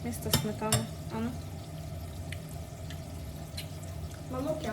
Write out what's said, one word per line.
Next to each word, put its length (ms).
Вместо 280
сметани. 540
А 40
ну. 100
Молоке. 420